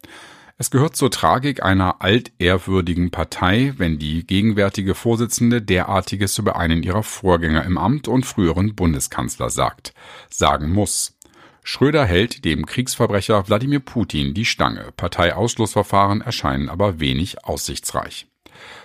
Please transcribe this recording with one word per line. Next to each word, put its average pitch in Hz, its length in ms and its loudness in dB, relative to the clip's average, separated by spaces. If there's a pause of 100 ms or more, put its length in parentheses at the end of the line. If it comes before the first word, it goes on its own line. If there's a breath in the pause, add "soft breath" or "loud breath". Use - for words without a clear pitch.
(580 loud breath)
Es - 140 -6
gehört 139 240 2
zur 131 160 2
Tragik 127 500 0
einer 95 400 2
altehrwürdigen 90 1120 0
Partei, 104 640 0
wenn 82 240 -2
die 78 260 -4
gegenwärtige 98 720 0
Vorsitzende 117 680 0
derartiges 98 760 -2
über 101 180 -2
einen 82 260 0
ihrer 90 220 -2
Vorgänger 82 600 0
im 90 120 0
Amt 127 300 -2
und 127 180 0
früheren 95 480 0
Bundeskanzler 69 760 -2
sagt, - 440 -4 (360 loud breath)
sagen 73 420 4
muss. - 460 -2 (460 loud breath)
Schröder 147 420 2
hält 90 380 2
dem 78 220 0
Kriegsverbrecher 107 800 0
Wladimir 131 340 0
Putin 76 520 -2
die 107 120 -2
Stange. 53 520 -2
Parteiausschlussverfahren 98 1200 0
erscheinen 69 480 -2
aber 87 300 -2
wenig 71 460 -2
aussichtsreich. - 800 -6 (600 loud breath)